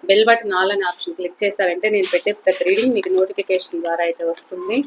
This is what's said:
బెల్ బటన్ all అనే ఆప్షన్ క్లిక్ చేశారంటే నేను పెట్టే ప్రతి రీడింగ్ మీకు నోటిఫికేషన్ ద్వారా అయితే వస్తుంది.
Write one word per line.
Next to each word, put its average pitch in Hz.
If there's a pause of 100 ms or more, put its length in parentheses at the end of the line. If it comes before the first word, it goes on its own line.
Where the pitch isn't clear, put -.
బెల్ 202
బటన్ 226
all 190
అనే 196
ఆప్షన్ 175
క్లిక్ 175
చేశారంటే 196
నేను 190
పెట్టే 190 (100)
ప్రతి 175
రీడింగ్ 226
మీకు 185
నోటిఫికేషన్ 190
ద్వారా 170
అయితే 170
వస్తుంది. 185